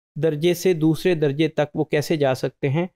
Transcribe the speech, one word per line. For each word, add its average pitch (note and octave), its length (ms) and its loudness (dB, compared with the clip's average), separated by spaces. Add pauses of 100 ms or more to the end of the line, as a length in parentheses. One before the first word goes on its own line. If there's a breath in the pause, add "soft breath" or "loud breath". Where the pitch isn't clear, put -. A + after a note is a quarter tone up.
(180)
दर्जे D#3 360 0
से F#3 200 2
दूसरे D#3+ 400 2
दर्जे D3+ 340 0
तक D3 280 -2
वो D#3 80 0
कैसे D3+ 320 -2
जा C3+ 180 2
सकते C#3 340 -4
हैं E3+ 280 -2